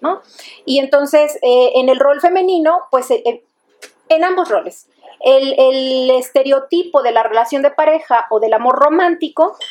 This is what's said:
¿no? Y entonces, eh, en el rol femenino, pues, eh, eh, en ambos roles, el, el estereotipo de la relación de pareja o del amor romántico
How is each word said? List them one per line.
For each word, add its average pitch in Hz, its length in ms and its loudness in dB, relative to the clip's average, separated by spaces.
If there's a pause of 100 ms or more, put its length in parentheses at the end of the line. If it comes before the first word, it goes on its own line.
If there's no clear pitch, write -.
¿no? 339 220 -6 (420)
Y 269 160 -2
entonces, 294 600 0
eh, 247 340 2
en 254 120 0
el 262 120 0
rol 285 200 2
femenino, 359 600 0 (100)
pues, 254 220 -2
eh, 233 120 -2
eh, 240 200 -6 (640)
en 320 160 2
ambos 370 240 -2
roles, - 400 -6 (320)
el, 269 360 2
el 262 540 0
estereotipo 269 920 0
de 240 100 0
la 226 100 2
relación 233 400 -2
de 285 80 2
pareja 311 600 0
o 220 100 0
del 220 140 0
amor 240 200 0
romántico 330 800 0 (140)